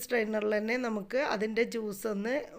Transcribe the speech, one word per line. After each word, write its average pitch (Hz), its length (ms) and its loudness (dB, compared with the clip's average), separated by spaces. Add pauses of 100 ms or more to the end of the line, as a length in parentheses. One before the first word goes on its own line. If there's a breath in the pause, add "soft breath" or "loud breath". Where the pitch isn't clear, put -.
സ്ട്രെയിനറിൽ 214 560 2
തന്നെ 214 180 2 (100)
നമുക്ക് 220 340 0 (140)
അതിൻ്റെ 220 300 2 (100)
ജ്യൂസ് 214 380 -4
ഒന്ന് 208 240 0 (240)